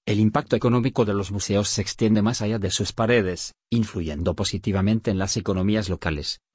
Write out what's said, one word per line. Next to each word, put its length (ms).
el 140
impacto 360
económico 480
de 80
los 200
museos 360
se 140
extiende 400
más 180
allá 180
de 120
sus 220
paredes, 600
influyendo 640
positivamente 760
en 80
las 180
economías 540
locales, 500